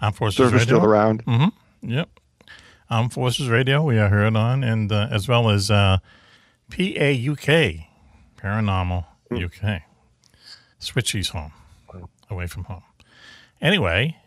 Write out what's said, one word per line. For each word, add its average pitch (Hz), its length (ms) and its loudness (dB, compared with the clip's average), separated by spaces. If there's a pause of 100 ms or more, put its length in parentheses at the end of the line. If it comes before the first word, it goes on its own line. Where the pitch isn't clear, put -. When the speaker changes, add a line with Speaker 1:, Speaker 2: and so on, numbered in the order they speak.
Speaker 1:
Armed 104 160 -2
Forces 107 220 -2
Speaker 2:
service 123 240 4
Speaker 1:
Radio. 117 160 2
Speaker 2:
still 110 100 2
around? 110 380 2
Speaker 1:
Mm-hmm. 135 640 -2
Yep. 139 180 -4 (840)
Armed 120 220 0
Forces 127 360 -2
Radio, 131 340 2
we 123 160 2
are 104 100 4
heard 104 280 2
on, 127 280 0
and, 113 260 -2
uh, 104 200 0
as 104 180 -4
well 120 220 2
as, 101 200 2
uh, 98 280 4 (720)
P 185 280 -4
A 143 140 2
U 135 240 -2
K, 135 520 0 (480)
Paranormal 92 680 -2 (260)
Speaker 2:
Hmm. 120 60 -4
Speaker 1:
U 90 120 -4
K. 101 360 -6 (960)
Switchy's - 480 -6
home, 76 240 -12 (760)
away 90 200 -8
from - 160 -12
home. 90 180 -16 (800)
Anyway, 147 540 0 (100)